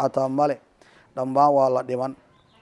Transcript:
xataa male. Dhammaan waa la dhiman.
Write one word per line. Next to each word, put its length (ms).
xataa 280
male. 260
Dhammaan 380
waa 160
la 140
dhiman. 320